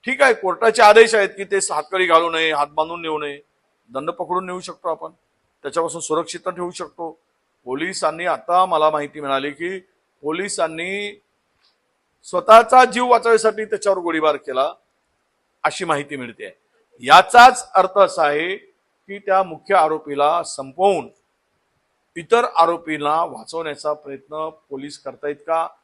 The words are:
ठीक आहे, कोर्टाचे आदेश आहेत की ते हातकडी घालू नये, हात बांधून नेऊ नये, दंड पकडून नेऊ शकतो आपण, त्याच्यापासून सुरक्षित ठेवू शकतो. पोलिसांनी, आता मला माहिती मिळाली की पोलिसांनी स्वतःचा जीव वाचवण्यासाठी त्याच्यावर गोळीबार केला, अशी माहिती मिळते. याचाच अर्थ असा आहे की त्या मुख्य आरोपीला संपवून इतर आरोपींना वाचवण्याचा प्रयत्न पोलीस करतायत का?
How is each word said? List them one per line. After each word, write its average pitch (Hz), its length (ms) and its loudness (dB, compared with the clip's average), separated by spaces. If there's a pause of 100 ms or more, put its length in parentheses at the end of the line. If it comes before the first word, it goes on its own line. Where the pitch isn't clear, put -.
ठीक 262 160 -4
आहे, 254 120 4
कोर्टाचे 208 480 0
आदेश 226 340 8
आहेत 196 140 2
की 196 140 -12
ते 190 140 -4 (140)
हातकडी 180 340 -2
घालू 170 260 4
नये, 160 200 -2
हात 147 160 -2
बांधून 160 340 -6
नेऊ 160 180 -6
नये, 143 200 -12 (500)
दंड 135 220 -8
पकडून 180 340 -8
नेऊ 180 140 -10
शकतो 175 300 -12
आपण, 160 220 -10 (520)
त्याच्यापासून 160 380 -6
सुरक्षित 165 480 -6
ठेवू 175 220 -10
शकतो. 165 480 -14 (460)
पोलिसांनी, 160 600 -6
आता 175 400 0
मला 156 240 0
माहिती 147 320 -6
मिळाली 139 300 -4
की 175 280 -10 (440)
पोलिसांनी 180 1000 -8 (1000)
स्वतःचा 226 640 6
जीव 247 220 -4
वाचवण्यासाठी 220 580 2
त्याच्यावर 196 340 -2
गोळीबार 160 360 0
केला, 135 380 -4 (920)
अशी 156 220 -6
माहिती 147 300 -8
मिळते. 117 420 -16 (420)
याचाच 185 760 6
अर्थ 185 220 2
असा 175 280 2
आहे 160 300 -4
की - 640 -20
त्या 196 240 0
मुख्य 175 320 -4
आरोपीला 156 680 0
संपवून 139 640 -4 (1080)
इतर 226 280 0
आरोपींना 165 800 0
वाचवण्याचा 151 680 -8
प्रयत्न 147 560 -12 (200)
पोलीस 143 300 -14
करतायत 143 360 -10
का? 165 320 -4 (160)